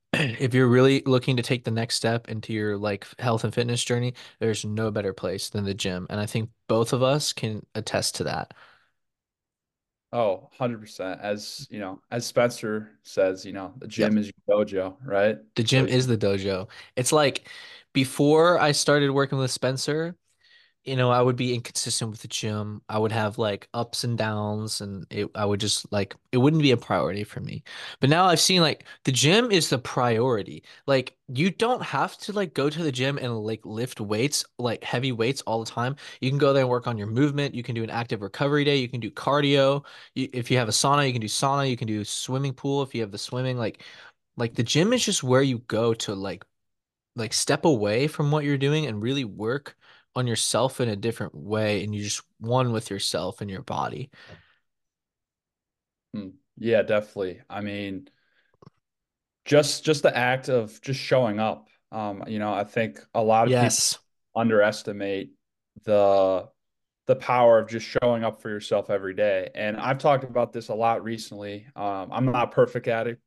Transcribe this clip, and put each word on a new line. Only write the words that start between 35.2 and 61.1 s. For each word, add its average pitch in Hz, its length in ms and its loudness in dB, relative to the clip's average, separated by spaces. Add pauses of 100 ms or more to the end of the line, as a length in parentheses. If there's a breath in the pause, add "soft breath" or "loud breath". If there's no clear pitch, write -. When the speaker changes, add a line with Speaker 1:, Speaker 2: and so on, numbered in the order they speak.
Speaker 1:
all 113 180 -2
the 113 100 -8
time. 123 280 -4 (240 loud breath)
You 131 80 0
can 139 100 0
go 139 140 6
there 135 100 4
and 127 60 2
work 123 180 -2
on 117 100 -2
your 104 100 -6
movement. 143 460 0
You 120 100 -8
can 117 120 -6
do 117 80 -4
an 110 60 -6
active 117 320 -6
recovery 143 420 0
day. 143 140 4
You 123 100 0
can 120 140 -8
do 110 100 -6
cardio. 139 720 2 (320 loud breath)
You, 131 160 -4
if 120 180 -6
you 127 80 4
have 117 120 2
a - 20 -4
sauna, 143 340 2
you 131 60 0
can 120 100 -4
do 107 60 -4
sauna. 139 420 0
You 123 60 -2
can 113 120 -6
do 107 180 -4
swimming 131 480 -4
pool 139 280 -2
if 131 140 -6
you 113 60 -2
have 101 100 -6
the 101 60 -10
swimming. 127 400 -4
Like, 110 260 -4 (540 loud breath)
like, 117 180 -2
the 127 80 0
gym 180 300 2
is 240 100 2
just - 180 -2
where 131 220 4
you 131 160 0
go 113 360 0
to, 107 200 -6
like, 95 300 -8 (720)
like, 110 160 -6
step - 320 0
away 117 420 2
from 147 240 -2
what 151 140 0
you're 143 120 0
doing 147 280 0
and 107 160 -6
really 131 240 -2
work 110 500 -6 (400 soft breath)
on 127 100 0
yourself 120 560 0
in 117 80 0
a 104 60 -2
different 110 400 -6
way, 104 480 -2
and 104 100 -6
you're 104 100 -4
just - 200 -6 (160)
one 123 320 0
with 113 180 -4
yourself 98 500 -4
and 101 120 -8
your 92 100 -10
body. 64 480 -6 (2000 loud breath)
Speaker 2:
Hmm. 101 180 -12 (280)
Yeah, 113 240 2
definitely. 104 640 -2
I 101 140 -10
mean, 101 460 -8 (1400)
just, 147 400 2
just 151 160 2
the 131 160 4
act 131 320 0
of 117 320 0
just 135 180 -6
showing 117 400 2